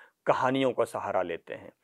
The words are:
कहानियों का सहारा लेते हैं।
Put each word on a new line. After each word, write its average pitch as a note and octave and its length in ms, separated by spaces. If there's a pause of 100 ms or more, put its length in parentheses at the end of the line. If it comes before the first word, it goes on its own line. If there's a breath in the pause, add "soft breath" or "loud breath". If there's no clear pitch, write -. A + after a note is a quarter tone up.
(260 soft breath)
कहानियों C3 460
का A#2 120
सहारा G2 380
लेते E2+ 320
हैं। - 180 (120)